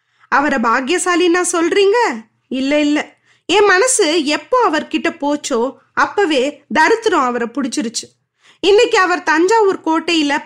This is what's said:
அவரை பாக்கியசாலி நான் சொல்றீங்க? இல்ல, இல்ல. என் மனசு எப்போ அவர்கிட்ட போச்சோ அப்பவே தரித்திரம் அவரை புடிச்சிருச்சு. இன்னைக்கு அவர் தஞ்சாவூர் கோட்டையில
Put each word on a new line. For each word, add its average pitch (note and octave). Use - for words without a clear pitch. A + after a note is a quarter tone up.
அவரை C#4
பாக்கியசாலி D4+
நான் F4
சொல்றீங்க? F#4+
இல்ல, C4+
இல்ல. D4
என் G#4
மனசு F#4
எப்போ E4
அவர்கிட்ட D#4+
போச்சோ C#4+
அப்பவே D4
தரித்திரம் F4
அவரை A#3+
புடிச்சிருச்சு. A#3
இன்னைக்கு A4+
அவர் F#4
தஞ்சாவூர் F#4+
கோட்டையில D#4+